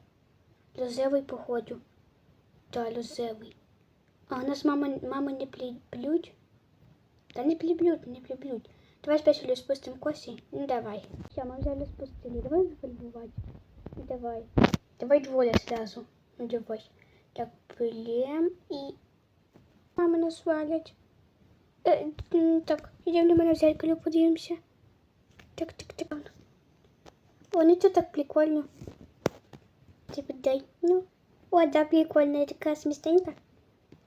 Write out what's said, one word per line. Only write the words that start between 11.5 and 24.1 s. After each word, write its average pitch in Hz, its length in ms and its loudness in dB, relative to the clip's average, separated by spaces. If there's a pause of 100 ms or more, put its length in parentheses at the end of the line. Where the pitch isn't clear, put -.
взяли 277 260 -4
спустили. 240 560 -12
Давай 330 260 0
зафарбувати. 240 600 -14 (680)
Ну, - 120 -14
давай. 233 360 -8 (560)
Давай 285 200 4
двоє 262 340 0
зразу. 226 520 -4 (320)
Ну, 240 100 -8
давай. 226 420 -8 (440)
Так, 226 160 -10 (180)
плюємо 240 840 -2 (200)
і 277 240 -10 (1040)
мама 339 220 4
нас 330 200 0
свалять. 311 560 -2 (960)
Е, 302 200 4 (260)
м, 330 280 6
так, 311 320 -4 (120)
ідемо 339 240 6
до 339 60 8
мене 330 180 6
в - 20 4
зеркало, 311 400 2
подивимося. 330 600 2 (1000)